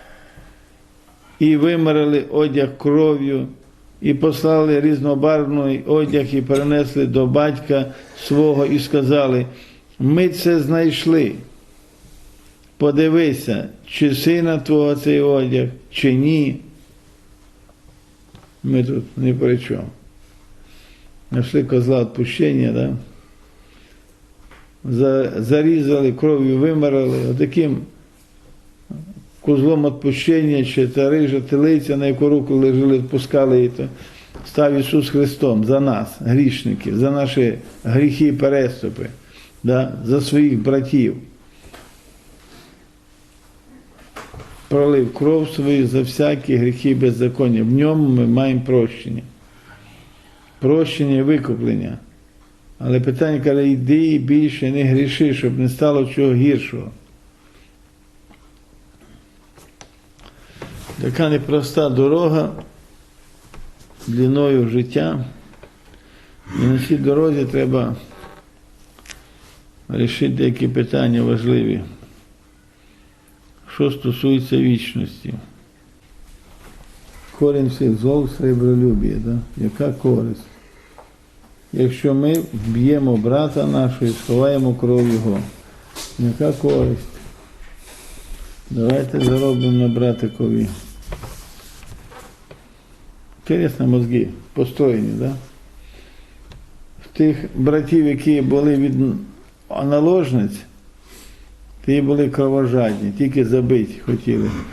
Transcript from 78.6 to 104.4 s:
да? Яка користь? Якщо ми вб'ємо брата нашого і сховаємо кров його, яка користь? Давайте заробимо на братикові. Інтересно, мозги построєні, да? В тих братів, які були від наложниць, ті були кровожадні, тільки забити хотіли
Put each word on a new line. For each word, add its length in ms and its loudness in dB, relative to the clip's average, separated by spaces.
да? 240 -4
Яка 360 -4
користь? 480 -2
Якщо 380 0
ми 220 2
вб'ємо 640 2
брата 500 0
нашого 380 -2
і 80 0
сховаємо 600 0
кров 400 2
його, 260 -2
яка 320 -2
користь? 500 0
Давайте 500 -2
заробимо 520 0
на 160 2
братикові. 800 -2
Інтересно, 480 -2
мозги 400 2
построєні, 640 -2
да? 160 -4
В 120 -20
тих 200 2
братів, 500 2
які 360 2
були 340 2
від 180 0
наложниць, 880 0
ті 160 2
були 280 2
кровожадні, 880 0
тільки 280 0
забити 480 2
хотіли 460 -2